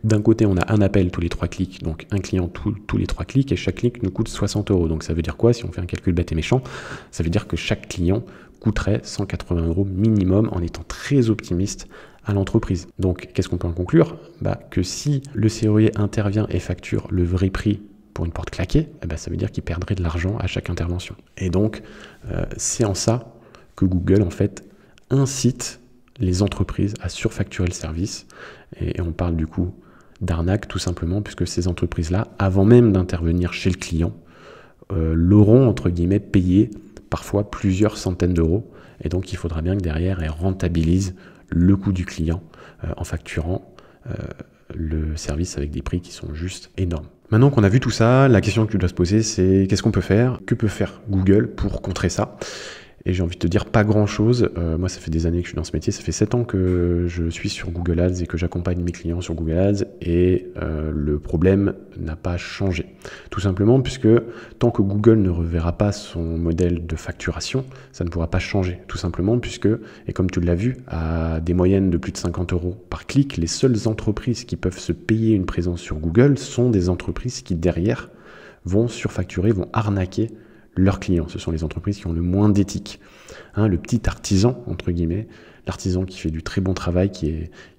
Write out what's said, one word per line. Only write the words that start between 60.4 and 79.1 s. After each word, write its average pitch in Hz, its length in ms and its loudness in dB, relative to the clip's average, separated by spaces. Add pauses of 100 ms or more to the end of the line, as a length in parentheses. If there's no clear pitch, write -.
euh, 78 320 -4
le 76 240 0
problème 95 560 2 (240)
n'a 80 160 -6
pas 87 220 -4
changé. - 580 -4 (360)
Tout - 100 -6
simplement 101 400 4
puisque - 260 -2 (540)
tant 120 100 4
que 110 120 2
Google 107 360 4
ne 92 120 2
reverra 85 460 0
pas 104 140 2
son - 320 -8
modèle 85 640 0
de 85 80 -6
facturation, - 680 -6 (260)
ça - 140 -6
ne 85 40 -2
pourra 82 220 -2
pas 90 80 0
changer. 92 480 -2
Tout 87 120 -8
simplement 95 420 0
puisque, - 280 -2 (380)
et - 60 -6
comme 92 180 0
tu - 80 -6
l'as 87 160 2
vu, 120 220 0 (100)
à 82 540 -2
des 87 140 0
moyennes 95 360 4
de 85 60 2
plus - 160 -4
de - 60 -14
cinquante 87 340 -4
euros 90 240 -2 (120)
par - 200 -10
clic, 139 280 0
les 85 120 0
seules 113 400 0
entreprises 110 560 -4
qui - 100 -10
peuvent 90 240 -4
se - 140 -2
payer 110 420 2
une 92 120 2
présence 87 340 -2
sur - 160 -8
Google 107 420 4
sont 123 320 0
des 90 180 2
entreprises - 540 -4
qui, 87 140 -2
derrière, 87 540 0 (540)
vont 101 220 2
surfacturer, 92 640 -2